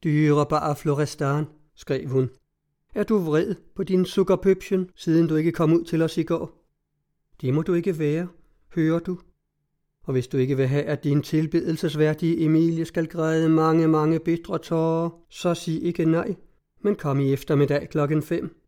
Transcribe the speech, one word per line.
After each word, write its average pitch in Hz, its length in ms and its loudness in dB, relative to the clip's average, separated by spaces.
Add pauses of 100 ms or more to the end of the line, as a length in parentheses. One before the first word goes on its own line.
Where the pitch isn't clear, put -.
"Dyrebare 147 720 2
Florestan," 147 680 -2 (280)
skrev - 340 -6
hun. 131 220 0 (640)
"Er 208 100 0
du 214 140 2
vred 165 360 0 (200)
på 196 100 -4
din 185 200 2
sukkerpøbchen, 185 920 0
siden 165 300 2
du 156 80 -2
ikke 156 180 0
kom 160 200 2
ud 170 120 2
til 160 180 -2
os 165 160 -2
i 165 40 0
går? 165 440 -6 (760)
Det 127 140 -2
må 151 80 2
du 175 120 0
ikke 170 240 -2
være, 160 300 -2 (460)
hører 165 240 2
du? 170 200 -6 (840)
Og 143 100 -6
hvis 127 160 -2
du - 80 -6
ikke 131 200 0
vil 131 100 0
have, 143 180 0
at 147 200 -6
din 143 180 2
tilbedelsesværdige 160 1200 0
Emilie 165 400 2
skal 160 220 -4
græde 160 420 0
mange, 160 400 4
mange 156 320 2
bitre 170 380 -4
tårer, 165 520 -2 (200)
så 175 240 -2
sig 165 280 -4
ikke 170 220 -2
nej, 165 320 2 (440)
men 208 160 0
kom 139 240 -2
i 139 120 2
eftermiddag 143 560 0
klokken 151 340 0
fem." 165 340 -6 (120)